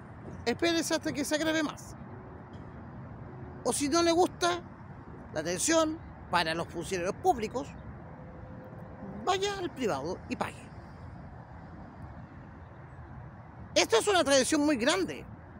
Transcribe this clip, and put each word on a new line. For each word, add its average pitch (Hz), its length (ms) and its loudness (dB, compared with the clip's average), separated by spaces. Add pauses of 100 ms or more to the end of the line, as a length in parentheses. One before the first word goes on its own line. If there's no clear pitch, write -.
(440)
espérese 330 500 2
hasta 311 200 0
que 269 100 0
se 311 100 0
agrave 320 280 2
más. - 340 -4 (1700)
O 247 80 2
si 285 160 2
no 330 140 6
le 339 100 6
gusta 349 480 4 (720)
la 156 80 -2
atención 311 560 4 (340)
para 170 220 6
los 165 160 0
funcionarios 175 460 -2
públicos, 254 520 2 (1600)
vaya 392 340 2
al 359 120 -2
privado 170 480 -2 (100)
y 240 80 -2
pague. - 320 -6 (3000)
Esto 359 220 6
es 415 120 6
una 359 160 8
tradición 277 420 6
muy 302 100 6
grande. 269 480 2 (360)